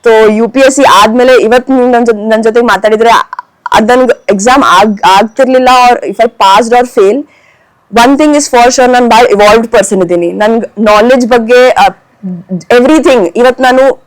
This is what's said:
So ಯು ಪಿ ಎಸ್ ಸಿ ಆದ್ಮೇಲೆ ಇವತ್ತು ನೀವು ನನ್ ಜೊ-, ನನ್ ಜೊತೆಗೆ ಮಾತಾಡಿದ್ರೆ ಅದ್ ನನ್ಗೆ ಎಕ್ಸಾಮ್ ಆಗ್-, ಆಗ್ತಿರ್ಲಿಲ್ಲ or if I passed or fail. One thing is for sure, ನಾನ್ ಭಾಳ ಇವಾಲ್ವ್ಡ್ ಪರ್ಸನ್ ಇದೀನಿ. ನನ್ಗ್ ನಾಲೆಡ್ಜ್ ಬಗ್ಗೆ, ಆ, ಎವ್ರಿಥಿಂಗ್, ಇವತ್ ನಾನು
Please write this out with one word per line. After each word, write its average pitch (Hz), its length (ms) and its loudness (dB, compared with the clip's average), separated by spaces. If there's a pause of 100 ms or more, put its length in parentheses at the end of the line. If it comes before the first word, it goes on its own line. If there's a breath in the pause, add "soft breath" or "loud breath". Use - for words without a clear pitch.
So 220 280 2
ಯು 220 160 -2
ಪಿ 240 120 -4
ಎಸ್ 269 160 0
ಸಿ 277 80 0
ಆದ್ಮೇಲೆ 233 580 2
ಇವತ್ತು 247 320 -2
ನೀವು 247 140 0
ನನ್ 240 180 0
ಜೊ-, 220 260 -4
ನನ್ 220 120 -2
ಜೊತೆಗೆ 226 220 0
ಮಾತಾಡಿದ್ರೆ 220 440 0 (640)
ಅದ್ 214 140 0
ನನ್ಗೆ 247 460 -2
ಎಕ್ಸಾಮ್ 247 300 0
ಆಗ್-, 196 420 0
ಆಗ್ತಿರ್ಲಿಲ್ಲ 240 640 0 (200)
or 240 100 0
if - 180 -10
I 226 80 0
passed 226 540 0
or 247 200 -2
fail. 202 180 0 (760 soft breath)
One 240 220 2
thing 302 200 0
is 285 140 -4
for 240 260 2
sure, 254 160 0
ನಾನ್ 247 160 0
ಭಾಳ 226 180 2
ಇವಾಲ್ವ್ಡ್ 208 420 2
ಪರ್ಸನ್ 196 360 -2
ಇದೀನಿ. 175 280 -4
ನನ್ಗ್ 208 340 -2 (140)
ನಾಲೆಡ್ಜ್ 226 480 0
ಬಗ್ಗೆ, 247 420 0
ಆ, 202 180 0 (840)
ಎವ್ರಿಥಿಂಗ್, 247 640 0
ಇವತ್ 247 260 -2
ನಾನು 262 460 0